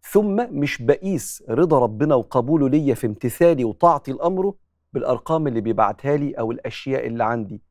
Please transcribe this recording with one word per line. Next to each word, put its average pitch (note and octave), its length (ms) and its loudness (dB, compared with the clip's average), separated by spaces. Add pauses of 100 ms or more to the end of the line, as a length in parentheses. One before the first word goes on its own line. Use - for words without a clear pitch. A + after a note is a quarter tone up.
(120)
ثم G#3 480 0
مش C#3+ 220 -2
بقيس D3+ 680 -2
رضا D3+ 300 4
ربنا A#2+ 360 2
وقبوله C3 540 0
ليا C#3+ 240 2
في A#2 140 -4
امتثالي B2+ 560 2
وطاعتي C3+ 480 2
لأمره F#3 440 -2 (380)
بالأرقام C#3+ 540 -2
اللي A#2 140 -2
بيبعتها A2+ 560 0
لي C#3+ 160 -4
أو A#2 180 -4
الأشياء B2+ 560 -6
اللي A#2 160 -2
عندي A2 480 -4